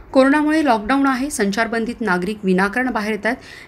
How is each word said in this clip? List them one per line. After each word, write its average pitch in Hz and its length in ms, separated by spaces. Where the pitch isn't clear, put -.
कोरोनामुळे 302 540
lockdown 262 420
आहे, 262 220
संचारबंदीत 226 720
नागरिक 185 420
विनाकारण 196 460
बाहेर 214 220
येतात, 214 240